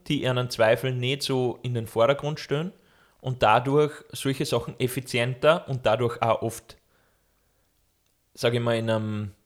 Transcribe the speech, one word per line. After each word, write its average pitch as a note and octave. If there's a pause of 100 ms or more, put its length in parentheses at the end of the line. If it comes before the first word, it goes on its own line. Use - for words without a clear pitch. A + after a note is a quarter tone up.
die D3
ihren B2
Zweifel A2+
nicht B2+
so B2+
in B2
den A2+
Vordergrund C#3
stellen D#3+ (480)
und B2+
dadurch C3+ (200)
solche C3+
Sachen -
effizienter B2+
und B2+
dadurch A#2
auch A#2
oft, - (1600)
sag A#2+
ich A#2+
mal, A#2
in A2+
einem G#2+ (160)